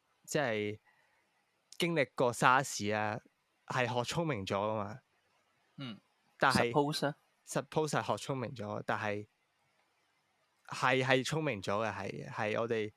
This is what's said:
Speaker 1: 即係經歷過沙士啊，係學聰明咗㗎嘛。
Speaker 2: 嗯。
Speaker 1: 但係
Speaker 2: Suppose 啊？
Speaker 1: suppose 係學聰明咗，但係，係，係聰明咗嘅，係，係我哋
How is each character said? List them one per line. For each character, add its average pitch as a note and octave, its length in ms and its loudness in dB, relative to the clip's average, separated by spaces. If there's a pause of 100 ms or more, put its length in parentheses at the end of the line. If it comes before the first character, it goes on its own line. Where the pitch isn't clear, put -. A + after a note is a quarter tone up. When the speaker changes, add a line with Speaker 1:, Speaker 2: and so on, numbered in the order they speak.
(260)
Speaker 1:
即 - 120 -2
係 G#2+ 420 0 (1000)
經 E3+ 160 0
歷 C#3 180 4
過 B2 180 4
沙 C3 300 6
士 G#2 280 -4
啊， G#2+ 300 -2 (460)
係 B2+ 220 0
學 A#2+ 140 0
聰 D#3+ 220 -2
明 B2 220 -2
咗 G2+ 120 -2
㗎 G#2+ 180 0
嘛。 G#2+ 240 -6 (760)
Speaker 2:
嗯。 B2 220 -10 (380)
Speaker 1:
但 C#3 140 6
係 A#2+ 200 4
Speaker 2:
Suppose D3 360 2
啊？ C#3+ 80 -2 (320)
Speaker 1:
suppose D#3 420 -2
係 C3 160 0
學 A2+ 80 0
聰 A#2+ 220 -4
明 B2+ 180 -6
咗， G#2+ 320 -6
但 A2 140 -2
係， G#2 260 -4 (1400)
係， C3 360 2
係 C3 220 4
聰 D#3 160 -2
明 C3+ 180 -2
咗 G2+ 240 0
嘅， G#2+ 80 -2
係， G2+ 380 -8
係 A2 320 -2
我 A#2 80 -2
哋 A2 260 0